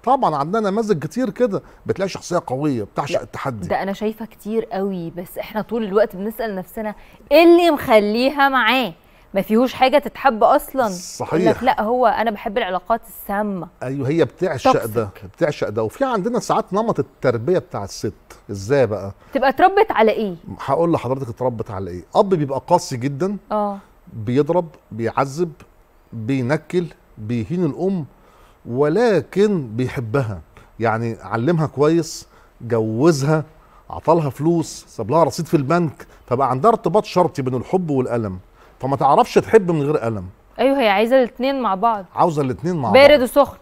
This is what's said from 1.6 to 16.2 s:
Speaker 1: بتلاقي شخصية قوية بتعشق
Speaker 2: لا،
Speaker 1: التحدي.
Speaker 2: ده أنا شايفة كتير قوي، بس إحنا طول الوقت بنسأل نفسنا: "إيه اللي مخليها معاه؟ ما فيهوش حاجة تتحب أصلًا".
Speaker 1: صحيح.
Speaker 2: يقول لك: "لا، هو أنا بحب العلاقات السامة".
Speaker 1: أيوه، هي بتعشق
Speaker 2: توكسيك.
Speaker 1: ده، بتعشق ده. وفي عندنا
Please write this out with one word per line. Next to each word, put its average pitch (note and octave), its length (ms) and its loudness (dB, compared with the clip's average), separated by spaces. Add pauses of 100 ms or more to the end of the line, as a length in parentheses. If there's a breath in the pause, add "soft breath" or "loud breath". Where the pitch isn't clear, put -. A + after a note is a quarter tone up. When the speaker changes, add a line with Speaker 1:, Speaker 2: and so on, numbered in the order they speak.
Speaker 1:
بتلاقي F3 220 -2
شخصية - 380 -6
قوية C3 380 -2
بتعشق C#3 340 -4
Speaker 2:
لا، - 40 -2
Speaker 1:
التحدي. A2+ 460 -8
Speaker 2:
ده F3+ 140 -2
أنا G3 100 -4
شايفة A3 320 -6
كتير G#3+ 400 -6
قوي، F#3+ 460 -6
بس F3 280 -12
إحنا - 240 -6
طول A3 220 -4
الوقت G3 320 2
بنسأل G#3+ 400 -6
نفسنا: G#3+ 380 -10 (380 soft breath)
"إيه D#4+ 120 8
اللي E4+ 260 8
مخليها B3+ 760 2
معاه؟ A#3+ 440 0 (420 soft breath)
ما F#3+ 80 0
فيهوش A#3 320 2
حاجة C4 240 4
تتحب B3 460 0
أصلًا". C4 440 2
Speaker 1:
صحيح. - 460 -8
Speaker 2:
يقول A3 120 2
لك: A3 160 2
"لا، B3 200 0
هو A#3+ 240 0
أنا A3 240 0
بحب G#3 280 -6
العلاقات F#3+ 500 -2
السامة". G3+ 600 -6 (140)
Speaker 1:
أيوه، C3+ 260 -6
هي D#3 160 2
بتعشق E3+ 480 -2
Speaker 2:
توكسيك. G#2+ 220 -2
Speaker 1:
ده، G#2+ 140 0 (280)
بتعشق D3 320 -2
ده. G#2+ 140 -4
وفي A2 220 -4
عندنا A#3 360 -2